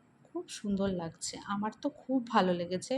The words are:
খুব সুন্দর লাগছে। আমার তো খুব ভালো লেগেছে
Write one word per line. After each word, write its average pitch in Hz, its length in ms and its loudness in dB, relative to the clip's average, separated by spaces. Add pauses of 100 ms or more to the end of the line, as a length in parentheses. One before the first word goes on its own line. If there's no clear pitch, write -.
(240)
খুব 349 260 -8
সুন্দর 196 420 0
লাগছে। 170 440 -6 (100)
আমার 208 340 -2
তো - 100 -2
খুব 269 360 0
ভালো 190 280 6
লেগেছে 175 440 -2